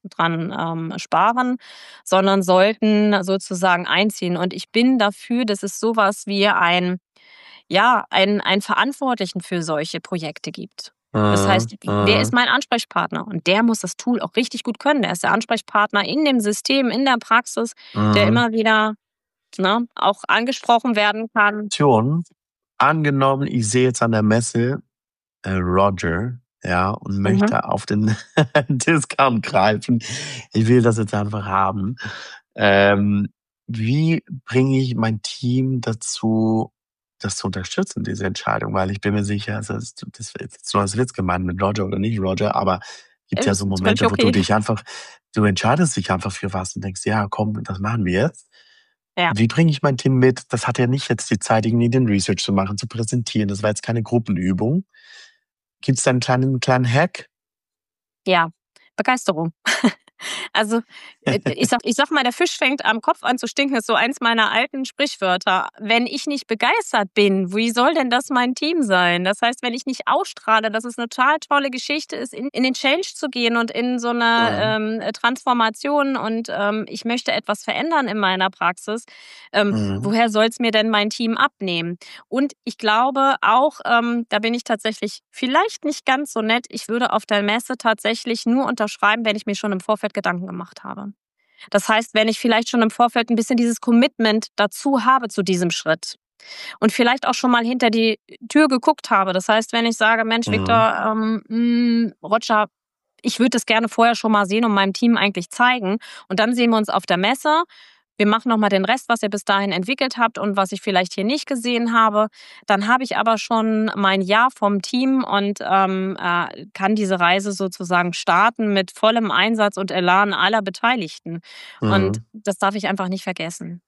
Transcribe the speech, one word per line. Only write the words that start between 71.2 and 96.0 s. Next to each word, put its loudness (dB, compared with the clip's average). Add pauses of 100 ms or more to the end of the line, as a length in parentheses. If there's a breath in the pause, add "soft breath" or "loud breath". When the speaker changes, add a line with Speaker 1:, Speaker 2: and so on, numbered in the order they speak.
Speaker 1:
tolle 0
Geschichte -6
ist, -8
in, -8
in -2
den 0
Change -2
zu -6
gehen 0
und -2
in -2
so -2
eine, 2
Speaker 2:
Mhm. -4
Speaker 1:
ähm, -6
Transformation 0
und, -4
ähm, -2
ich -14
möchte -4
etwas -4
verändern -2
in -4
meiner 0
Praxis, -4 (480 loud breath)
ähm, 2
Speaker 2:
Mhm. -2
Speaker 1:
woher 2
soll's 0
mir 0
denn 2
mein 0
Team -4
abnehmen? -2 (320 loud breath)
Und -2 (100)
ich -8
glaube 2
auch, 2
ähm, 0
da 0
bin -2
ich -6
tatsächlich -6 (100)
vielleicht -2
nicht -4
ganz 0
so -4
nett, 0
ich -12
würde -2
auf -2
der 0
Messe -2
tatsächlich -2
nur 2
unterschreiben, 0
wenn 2
ich -10
mir -2
schon -4
im -2
Vorfeld -4
Gedanken -4
gemacht -12
habe. -12 (580 loud breath)
Das 0
heißt, 0
wenn 2
ich -2
vielleicht 0
schon 2
im 4
Vorfeld 0
ein 2
bisschen 0
dieses 0
Commitment 2
dazu 0
habe 4
zu -4
diesem 2
Schritt -4 (640 loud breath)